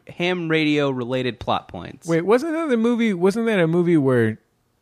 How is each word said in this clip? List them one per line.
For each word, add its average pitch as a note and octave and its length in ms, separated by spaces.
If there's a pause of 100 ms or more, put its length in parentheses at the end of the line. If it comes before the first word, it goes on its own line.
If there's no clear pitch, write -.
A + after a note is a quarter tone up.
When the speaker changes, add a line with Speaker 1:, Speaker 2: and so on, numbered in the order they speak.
Speaker 1:
ham F3 400
radio D3+ 420
related B2+ 480
plot - 300
points. - 380
Speaker 2:
Wait, E3 160
wasn't B3 320
that E4 160
the A#3+ 80
movie, A3+ 340
wasn't G3 340
that A3 140
a E3 60
movie E3+ 320
where A#2+ 400 (420)